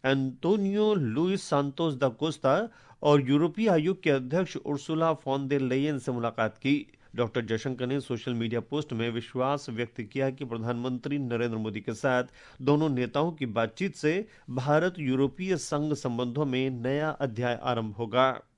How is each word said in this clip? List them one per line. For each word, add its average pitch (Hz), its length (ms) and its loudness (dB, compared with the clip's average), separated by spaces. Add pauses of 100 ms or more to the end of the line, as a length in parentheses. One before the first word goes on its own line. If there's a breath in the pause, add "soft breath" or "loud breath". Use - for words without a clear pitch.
एंटोनियो 196 880 2
लुइस 165 500 0
सांतोस 143 520 0
दा 131 120 2
कोस्टा 151 600 0 (340 loud breath)
और 143 260 6
यूरोपीय 165 400 2
आयोग 180 340 2
के 160 60 4
अध्यक्ष 139 460 0
उर्सुला 156 580 -2
फॉन 139 340 -2
देर 139 140 2
लेयेन 135 380 0
से 131 120 -6
मुलाकात 117 460 -2
की। 139 360 0 (220 soft breath)
डॉक्टर 117 300 0
जयशंकर 123 420 -2
ने 139 120 0
सोशल 123 340 -4
मीडिया 117 260 0
पोस्ट 147 340 -6
में 117 160 0
विश्वास 127 600 -2
व्यक्त 117 320 -6
किया 135 280 -2
कि 135 160 -8
प्रधानमंत्री 120 720 -4
नरेंद्र 120 400 -2
मोदी 110 240 -4
के 117 120 -6
साथ 127 300 0 (380 loud breath)
दोनों 147 280 4
नेताओं 135 420 0
की 147 140 -6
बातचीत 113 500 -2
से 180 320 0 (220 loud breath)
भारत 147 500 2
यूरोपीय 139 580 0
संघ 151 360 -2
संबंधों 123 520 -2
में 131 240 0
नया 131 400 -2
अध्याय 120 540 -2
आरंभ 113 300 -2
होगा। 120 480 2 (160)